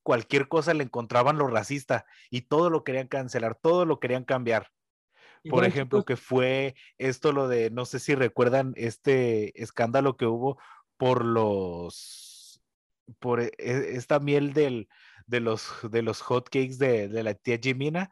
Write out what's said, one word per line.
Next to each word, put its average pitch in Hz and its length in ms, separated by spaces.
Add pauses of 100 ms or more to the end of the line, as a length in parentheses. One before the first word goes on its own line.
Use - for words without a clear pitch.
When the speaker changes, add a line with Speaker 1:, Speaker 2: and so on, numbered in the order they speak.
Speaker 1:
cualquier 135 420
cosa 160 280
le 147 100
encontraban 120 540
lo 139 100
racista 120 580 (240)
y 123 120
todo 165 280
lo 156 140
querían 131 240
cancelar, 120 520
todo 175 240
lo 160 140
querían 127 260
cambiar. 117 440 (720)
Por - 0
Speaker 2:
Igual, 127 240
Speaker 1:
ejemplo, 135 340
Speaker 2:
chicos. 190 60
Speaker 1:
que 123 100
fue 131 580 (240)
esto 135 340
lo 139 160
de, 117 220
no 123 140
sé 131 140
si 147 160
recuerdan 127 640
este 117 840
escándalo 127 560
que 120 100
hubo 120 320 (380)
por 127 280
los, 95 1400 (560)
por 120 220
e-, 120 180
e-, 123 380
esta 143 240
miel 143 320
del, 135 360 (380)
de 120 140
los, 113 320 (180)
de 113 120
los 110 200
hotcakes 127 560
de, 117 300
de 110 160
la 107 100
tía 117 260
Jimena, 143 520